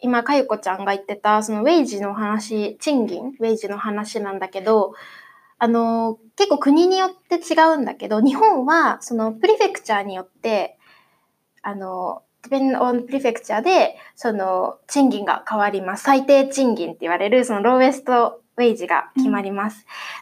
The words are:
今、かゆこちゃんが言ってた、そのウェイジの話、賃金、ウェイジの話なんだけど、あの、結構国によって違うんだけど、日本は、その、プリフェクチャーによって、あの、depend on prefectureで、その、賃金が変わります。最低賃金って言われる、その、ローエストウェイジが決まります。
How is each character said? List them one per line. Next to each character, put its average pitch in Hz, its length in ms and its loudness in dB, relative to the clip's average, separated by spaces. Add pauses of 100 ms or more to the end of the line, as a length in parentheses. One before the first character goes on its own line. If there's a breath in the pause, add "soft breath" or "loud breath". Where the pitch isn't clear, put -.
今、 247 240 0
か 285 100 0
ゆ 262 120 2
こ 214 120 -4
ち - 80 -16
ゃ 190 100 -2
ん 196 80 -10
が 202 80 0
言 202 80 -4
っ - 40 -18
て 208 100 -8
た、 214 300 2
そ 220 80 -6
の 214 100 -4
ウ - 40 0
ェ 330 160 6
イ 240 40 -2
ジ 202 140 -6
の 202 140 -4
話、 214 680 -4
賃 262 260 0
金、 226 320 -10
ウ 233 60 -8
ェ 226 80 0
イ 220 40 0
ジ 214 120 -8
の 202 100 -8
話 214 420 -6
な 196 120 -6
ん 196 80 -8
だ 190 80 -6
け 190 140 -10
ど、 214 320 2 (640 loud breath)
あ 240 100 2
の、 226 500 0 (160)
結 403 160 0
構 277 80 2
国 311 300 4
に 381 100 2
よ 381 80 2
っ 370 40 -6
て - 260 -4
違 339 180 -6 (200)
う - 20 0
ん 269 80 -2
だ 220 100 -6
け 202 140 -10
ど、 214 120 0
日 269 140 4
本 349 320 2
は、 302 340 2
そ - 140 -8
の、 220 160 -2
プ 220 160 -2
リ 427 100 6
フ 427 80 2
ェ 392 80 0
ク - 80 -12
チ - 120 -6
ャ 202 60 2
ー 202 40 -2
に 196 140 -10
よ 185 60 -8
っ 185 60 -20
て、 208 480 -4 (840 soft breath)
あ 202 120 -8
の、 185 480 -8 (200)
depend 269 380 0
on 247 260 -2
prefecture 233 560 -4
で、 339 340 2 (200 loud breath)
そ 233 160 -4
の、 185 460 -4 (100)
賃 277 220 2
金 202 140 -4
が - 240 -4
変 214 100 -2
わ 202 120 0
り 196 120 -4
ま 190 160 -6
す。 - 40 -14
最 277 240 2
低 269 220 6
賃 269 260 0
金 170 140 -4
っ 165 40 -10
て - 100 -20
言 165 80 -2
わ 175 80 0
れ 196 120 -2
る、 254 140 4
そ 247 100 -4
の、 202 80 -2
ロ 254 160 4
ー 254 40 4
エ 262 100 4
ス 262 100 -12
ト 240 400 0 (140)
ウ 240 60 0
ェ 240 80 4
イ 220 60 0
ジ 175 120 -8
が - 260 -2
決 262 140 2
ま 202 120 0
り 196 120 -8
ま 202 180 -4
す。 - 160 -16 (360 loud breath)